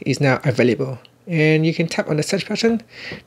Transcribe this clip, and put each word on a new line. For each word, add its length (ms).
is 160
now 240
available. 540
And 380
you 80
can 140
tap 220
on 80
the 60
search 240
button. 340